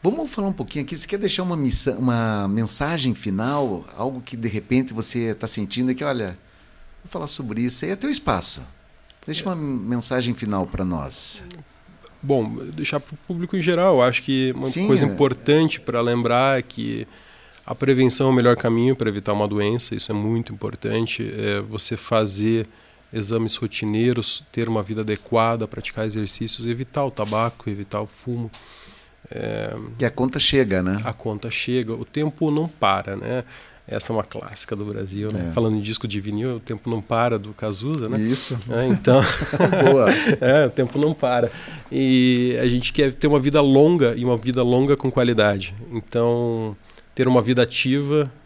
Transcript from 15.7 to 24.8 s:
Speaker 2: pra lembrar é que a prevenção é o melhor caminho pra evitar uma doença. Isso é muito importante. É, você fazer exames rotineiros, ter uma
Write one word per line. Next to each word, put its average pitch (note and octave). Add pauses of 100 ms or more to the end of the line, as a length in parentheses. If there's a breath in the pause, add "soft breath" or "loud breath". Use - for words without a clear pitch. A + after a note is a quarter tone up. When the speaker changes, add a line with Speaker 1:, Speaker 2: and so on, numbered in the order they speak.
Speaker 2:
pra A#2+
lembrar A#2+
é -
que A2+ (580 loud breath)
a -
prevenção C3
é -
o C3
melhor A#2+
caminho A#2+
pra A2
evitar G2+
uma G#2
doença. G#2
Isso -
é G#2+
muito A2
importante. A2
É, G#2
você A2
fazer A2 (440 soft breath)
exames A2+
rotineiros, A2+
ter A#2
uma A2